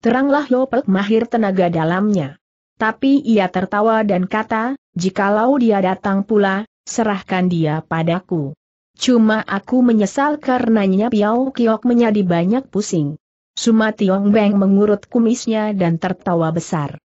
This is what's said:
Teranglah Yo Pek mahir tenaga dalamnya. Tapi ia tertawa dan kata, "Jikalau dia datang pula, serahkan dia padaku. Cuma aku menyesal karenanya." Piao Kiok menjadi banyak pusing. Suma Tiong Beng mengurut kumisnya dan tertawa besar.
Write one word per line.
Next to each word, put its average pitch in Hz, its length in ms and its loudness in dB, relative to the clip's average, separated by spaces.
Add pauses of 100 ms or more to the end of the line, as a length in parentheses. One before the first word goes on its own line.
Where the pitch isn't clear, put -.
Teranglah 269 480 0
Yo 254 240 0
Pek 247 160 -2
mahir 208 400 0
tenaga 190 400 0
dalamnya. 170 720 -2 (400)
Tapi 269 400 0
ia 196 320 0
tertawa 208 560 0
dan 185 160 0
kata, 220 480 -4 (240)
"Jikalau 208 640 0
dia 208 240 2
datang 190 400 -2
pula, 202 400 0 (240)
serahkan 190 640 -2
dia 160 340 -2
padaku. 165 720 -4 (380)
Cuma 220 480 2
aku 202 380 -2
menyesal 254 580 2
karenanya." 226 720 0
Piao 226 400 0
Kiok 220 380 0
menjadi 226 340 2
banyak 185 480 0
pusing. 156 480 -4 (400)
Suma 220 320 2
Tiong 202 400 0
Beng 208 240 2
mengurut 202 560 2
kumisnya 220 640 -2
dan 170 240 0
tertawa 170 560 -2
besar. 156 560 -6